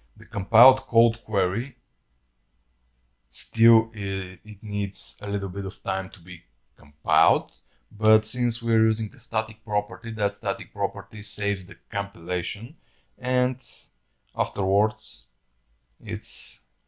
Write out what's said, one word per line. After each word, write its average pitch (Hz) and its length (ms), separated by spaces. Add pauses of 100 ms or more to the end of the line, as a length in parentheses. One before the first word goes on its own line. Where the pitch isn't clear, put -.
(160)
The - 100
compiled 127 600
cold 117 360
query, 104 540 (1500)
still, 113 640
i-, 98 480
it 101 200
needs 101 580
a 104 80
little 101 220
bit 98 160
of - 180
time 95 260
to 85 100
be 90 240 (320)
compiled, 80 760 (400)
but 110 340
since 120 360
we're 113 220
using 110 300
a - 40
static 110 460
property, 107 480
that 107 220
static 98 380
property 101 500
saves 101 440
the - 100 (140)
compilation, 98 840 (420)
and 127 400 (800)
afterwards 101 920 (760)
it's - 580 (240)